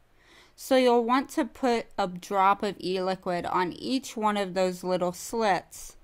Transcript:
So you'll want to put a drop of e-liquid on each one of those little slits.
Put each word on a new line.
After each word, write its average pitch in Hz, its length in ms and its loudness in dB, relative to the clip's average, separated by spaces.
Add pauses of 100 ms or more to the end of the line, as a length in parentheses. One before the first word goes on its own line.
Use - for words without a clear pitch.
(560)
So - 200 0
you'll 240 280 6
want 254 280 0
to 302 140 0
put 233 420 -2 (100)
a 196 100 0
drop 190 540 2
of 202 180 -4
e-liquid 185 680 -2
on - 260 0
each - 420 -4
one 214 220 0
of 190 160 -2
those 185 300 -2
little 180 280 0
slits. - 920 -4